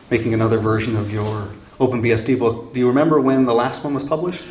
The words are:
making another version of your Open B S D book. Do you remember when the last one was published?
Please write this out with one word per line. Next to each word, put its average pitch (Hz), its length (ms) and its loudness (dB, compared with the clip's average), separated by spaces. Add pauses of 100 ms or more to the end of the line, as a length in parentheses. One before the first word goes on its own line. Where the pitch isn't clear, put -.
(100)
making 113 240 0
another 113 240 2
version 110 380 0
of 104 160 -4
your 107 340 -4 (320)
Open 120 240 0
B 117 80 2
S 113 140 2
D 131 100 2
book. 117 400 -2
Do 127 60 -2
you 123 80 4
remember 151 320 4
when 131 240 4
the 123 100 2
last 123 300 0
one 143 100 -4
was 135 80 -4
published? 175 480 -4